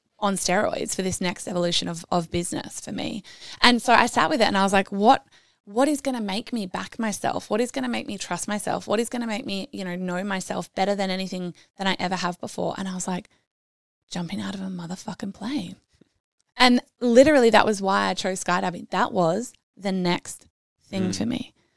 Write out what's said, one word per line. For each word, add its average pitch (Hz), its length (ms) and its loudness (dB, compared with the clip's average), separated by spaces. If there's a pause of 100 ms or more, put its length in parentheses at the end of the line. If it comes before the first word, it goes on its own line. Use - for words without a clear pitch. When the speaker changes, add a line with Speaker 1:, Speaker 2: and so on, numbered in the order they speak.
(200)
Speaker 1:
on 202 160 0
steroids - 600 0
for 190 60 -4
this 185 180 -2
next - 280 -4
evolution 175 400 0
of, 170 240 -8
of 175 180 0
business - 500 -4
for - 120 -12
me." 208 320 -6 (380)
And 240 200 6
so 240 120 4
I 220 120 8
sat 254 240 2
with 294 120 2
it 208 60 6
and 196 100 2
I 190 60 4
was 196 80 2
like, 196 180 4
"What, 208 360 4 (400)
what 240 240 0
is 285 100 0
gonna 254 220 -4
make 202 320 -4
me 220 120 -2
back 185 320 -10
myself? - 520 -4
What 214 100 0
is 247 120 0
gonna 254 180 -4
make 226 180 -4
me 208 100 -6
trust - 300 -6
myself? 202 400 -4
What 220 140 2
is 233 80 -2
gonna 240 180 -6
make 214 180 -4
me, 196 280 -6
you 196 100 -8
know, 180 140 -6
know 180 260 -4
myself 190 520 -6
better 196 200 0
than 196 140 -2
anything 185 440 -6 (240)
that 196 100 -4
I 185 120 0
ever 185 160 -2
have 175 240 -4
before?" - 380 -6
And 190 100 -6
I 185 80 -6
was 180 100 -6
like, 180 240 -6 (800)
"Jumping 180 300 -6
out 196 160 -6
of 196 60 -8
a 190 60 -6
motherfucking 180 680 -10
plane." 240 420 -6 (880)
And 247 200 6 (180)
literally 247 520 8
that 220 140 8
was 202 160 0
why 196 280 2
I 190 40 0
chose 185 300 -4
skydiving. 180 460 -2
That 190 240 0
was 190 400 0 (240)
the 190 160 -4
next 180 520 -2 (380)
thing 95 280 -4
Speaker 2:
Mm. 98 40 -4
Speaker 1:
for 98 100 -2
me. - 280 -6 (240)